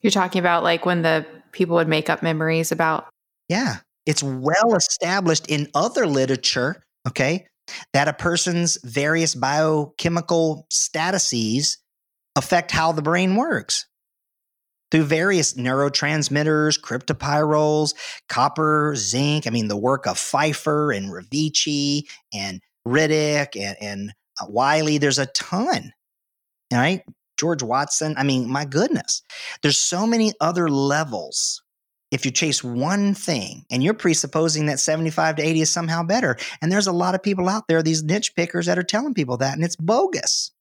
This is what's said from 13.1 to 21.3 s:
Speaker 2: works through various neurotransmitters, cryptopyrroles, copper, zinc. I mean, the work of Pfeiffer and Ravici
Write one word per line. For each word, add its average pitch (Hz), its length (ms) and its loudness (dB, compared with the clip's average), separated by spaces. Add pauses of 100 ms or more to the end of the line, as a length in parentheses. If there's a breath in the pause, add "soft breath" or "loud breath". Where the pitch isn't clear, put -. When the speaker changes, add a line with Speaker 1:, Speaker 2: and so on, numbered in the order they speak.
Speaker 2:
works 247 520 -2 (1000)
through 160 140 4
various 160 520 0
neurotransmitters, 147 1200 0
cryptopyrroles, 151 1120 0 (360 loud breath)
copper, 151 680 2
zinc. 143 500 0
I 113 40 -2
mean, 113 180 0
the 104 80 -2
work 127 320 0
of 95 100 -2
Pfeiffer 147 760 0
and 98 160 -4
Ravici 143 920 -2 (300 loud breath)